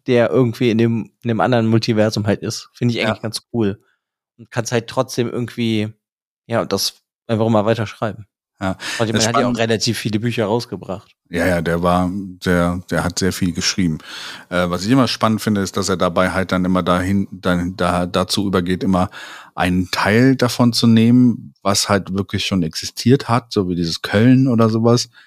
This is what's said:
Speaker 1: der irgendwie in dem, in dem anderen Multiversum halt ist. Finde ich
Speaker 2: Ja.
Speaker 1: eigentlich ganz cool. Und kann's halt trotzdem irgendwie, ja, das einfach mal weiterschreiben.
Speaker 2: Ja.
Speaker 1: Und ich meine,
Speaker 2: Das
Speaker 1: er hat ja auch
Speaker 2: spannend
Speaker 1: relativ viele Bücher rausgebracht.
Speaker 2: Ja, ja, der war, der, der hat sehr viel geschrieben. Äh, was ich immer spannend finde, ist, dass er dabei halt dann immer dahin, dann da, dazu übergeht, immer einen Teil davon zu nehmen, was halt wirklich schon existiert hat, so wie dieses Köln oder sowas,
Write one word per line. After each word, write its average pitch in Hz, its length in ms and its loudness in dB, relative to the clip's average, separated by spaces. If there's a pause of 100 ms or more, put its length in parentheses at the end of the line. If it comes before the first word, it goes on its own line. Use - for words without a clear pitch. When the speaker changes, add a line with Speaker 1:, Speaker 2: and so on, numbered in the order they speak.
Speaker 1:
der 120 240 4
irgendwie 120 400 2
in 107 80 2
dem, 117 340 0 (120)
in 117 60 -4
dem 107 120 0
anderen 117 240 2
Multiversum 110 640 2
halt 101 160 0
ist. - 300 -8
Finde 120 200 -2
ich 95 80 -2
Speaker 2:
Ja. 110 60 0
Speaker 1:
eigentlich 110 160 -4
ganz 104 180 -10 (100)
cool. 104 300 -2 (560)
Und 117 140 -20
kann's 120 200 -6
halt 117 160 -2
trotzdem 123 440 -4
irgendwie, 110 640 -4 (520)
ja, 113 180 -2
das - 380 -6 (240)
einfach 113 240 0
mal 107 160 2
weiterschreiben. 110 640 -4 (320)
Speaker 2:
Ja. 95 120 -4
Speaker 1:
Und 92 60 -8 (300)
ich 113 60 -4
meine, - 0 -
Speaker 2:
Das 113 120 0
Speaker 1:
er - 40 0
hat 120 60 -2
ja 117 60 2
auch - 0 -
Speaker 2:
spannend 120 180 0
Speaker 1:
relativ 113 400 0
viele 107 200 -4
Bücher 117 260 -2
rausgebracht. 98 640 -6 (180)
Speaker 2:
Ja, 85 160 -2
ja, 87 160 0
der 85 220 -2
war, 90 280 2
der, 90 800 -2
der 80 140 -2
hat 82 160 -4
sehr 92 140 0
viel 90 180 -2
geschrieben. 82 480 -2 (500)
Äh, 90 200 0
was 87 160 -4
ich 107 60 -4
immer 131 160 4
spannend 110 340 0
finde, 101 200 0
ist, - 160 -4
dass 98 120 -2
er 92 80 0
dabei 92 340 2
halt 92 200 -2
dann 92 140 0
immer 92 160 2
dahin, 92 500 0
dann 92 440 -2
da, 90 320 0
dazu 95 400 -2
übergeht, 92 360 -2
immer 92 280 0 (420)
einen 90 380 0
Teil 123 460 2
davon 120 360 2
zu - 140 2
nehmen, 117 760 4
was 98 280 -2
halt 95 260 0
wirklich 98 320 -4
schon 95 160 0
existiert - 640 0
hat, 120 220 0
so 98 180 0
wie 90 60 0
dieses 82 260 -4
Köln 127 460 4
oder 113 220 4
sowas, 117 400 2 (160)